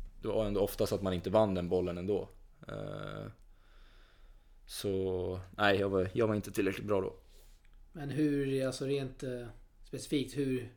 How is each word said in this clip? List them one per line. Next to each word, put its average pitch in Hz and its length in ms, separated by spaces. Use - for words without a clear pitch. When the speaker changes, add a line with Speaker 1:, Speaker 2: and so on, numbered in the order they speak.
Speaker 1:
det 113 60
var 107 180
ändå 101 160
oftast 104 320
att 95 80
man 95 120
inte 90 160
vann 104 260
den 87 140
bollen 90 280
ändå. 92 320
Eh, 104 580
så... 92 720
Nej, 101 220
jag 98 100
var, 95 240
jag 117 140
var 107 80
inte 101 160
tillräckligt 101 360
bra 98 140
då. 95 120
Speaker 2:
Men 143 140
hur, 139 580
alltså 131 180
rent, 135 380
eh, 123 220
specifikt, 135 540
hur, 127 400